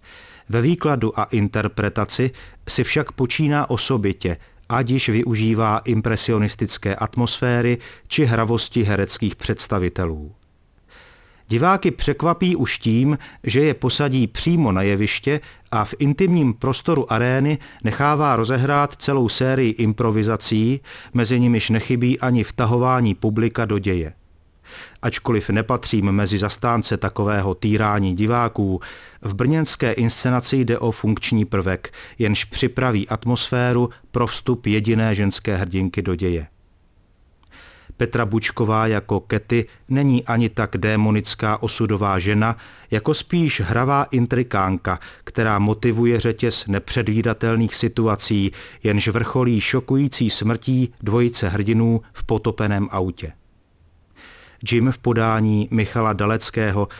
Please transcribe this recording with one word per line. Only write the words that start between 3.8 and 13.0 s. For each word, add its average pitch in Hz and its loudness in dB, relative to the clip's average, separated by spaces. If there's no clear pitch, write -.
ať 120 0
již 131 0
využívá 110 0
impresionistické 107 -2
atmosféry 120 0
či 156 0
hravosti 113 0
hereckých 101 -2
představitelů. 87 -4
Diváky 175 2
překvapí 170 0
už - -2
tím, 127 2